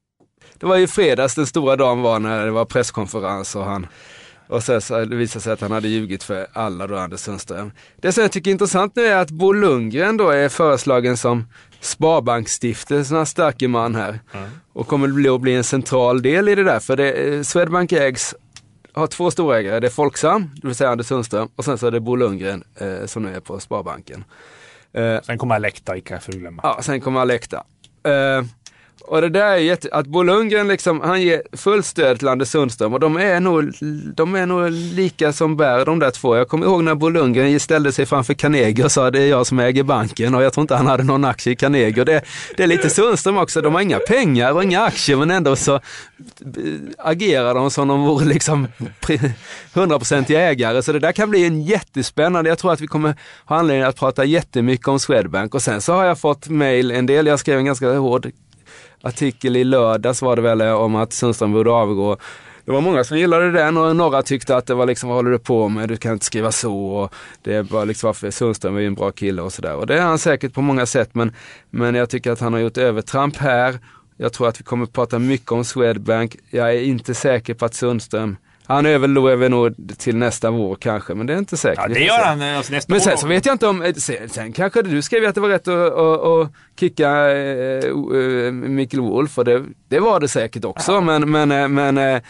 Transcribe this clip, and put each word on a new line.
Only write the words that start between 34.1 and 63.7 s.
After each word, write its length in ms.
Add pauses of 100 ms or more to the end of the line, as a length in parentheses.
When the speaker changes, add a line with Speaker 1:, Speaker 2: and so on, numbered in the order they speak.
Speaker 1:
de 200
är 100
nog 260
lika 600
som 240
bär, 280
de 140
där 120
två. 260
Jag 100
kommer 180
ihåg 180
när 120
Bo 140
Lundgren 500
ställde 320
sig 140
framför 280
Carnegie 520
och 60
sa: 200
"Det 100
är 60
jag 200
som 120
äger 240
banken." 520
Och 80
jag 100
tror 80
inte 140
han 120
hade 160
någon 220
aktie 280
i 20
Carnegie. 440
Och 60
det, 160 (360)
det 60
är 40
lite 220
Sundström 480
också. 240
De 120
har 80
inga 180
pengar 540
och 100
inga 180
aktier, 360
men 140
ändå 240
så, 200
eh, 60 (1160)
agerar 560
de 180
som 160
de 180
vore 200
liksom 420 (340)
pri-, 300 (420)
hundraprocentiga 680
ägare. 400
Så 100
det 80
där 120
kan 180
bli 160
en 160
jättespännande, 880
jag 80
tror 160
att 80
vi 60
kommer 280 (300)
ha 100
anledning 280
att 160
prata 260
jättemycket 600
om 120
Swedbank. 560
Och 60
sen 200
så 120
har 120
jag 140
fått 300
mail, 420
en 140
del, 220
jag 120
skrev 200
en 60
ganska 320
hård 300 (760)
artikel 540
i 80
lördags 580
var 140
det 60
väl, 200
om 340
att 180
Sundström 400
borde 180
avgå. 460 (480)
Det 60
var 100
många 220
som 140
gillade 340
den 260